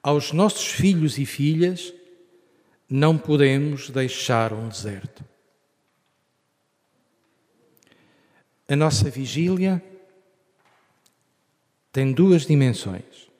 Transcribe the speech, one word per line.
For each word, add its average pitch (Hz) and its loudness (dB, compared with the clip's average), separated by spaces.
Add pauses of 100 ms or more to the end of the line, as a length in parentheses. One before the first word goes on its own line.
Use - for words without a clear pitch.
Aos 147 -2
nossos 202 0
filhos 156 0
e 135 -2
filhas 160 -2 (1000)
não 156 4
podemos 143 0
deixar 123 -2
um 113 -10
deserto. 104 -12 (3500)
A 143 2
nossa 151 2
vigília 175 -2 (2000)
tem 135 0
duas 170 4
dimensões. 123 0